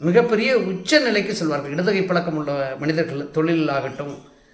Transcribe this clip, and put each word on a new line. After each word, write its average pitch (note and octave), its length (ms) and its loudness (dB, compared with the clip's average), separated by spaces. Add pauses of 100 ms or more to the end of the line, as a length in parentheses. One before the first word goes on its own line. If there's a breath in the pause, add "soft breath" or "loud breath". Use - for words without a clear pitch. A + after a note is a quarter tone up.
மிகப்பெரிய A3+ 580 4
உச்ச F#3 400 2
நிலைக்கு G#3 340 0
செல்வார்கள். D3 380 -2
இடது F3+ 220 0
கை F#3 120 0
பழக்கம் E3+ 320 0
உள்ள C#3 420 -4
மனிதர்கள் C#3+ 520 -2
தொழிலாகட்டும், D3 840 -2 (400 soft breath)